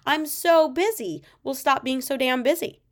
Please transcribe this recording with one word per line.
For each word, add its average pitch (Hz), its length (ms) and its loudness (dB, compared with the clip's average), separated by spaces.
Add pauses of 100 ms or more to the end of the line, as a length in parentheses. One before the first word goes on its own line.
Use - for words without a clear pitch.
I'm 311 200 0
so 320 420 4
busy. 269 560 -4 (180)
We'll 269 120 -6
stop 269 280 0
being 262 180 -2
so 269 160 -4
damn 254 280 0
busy. - 480 0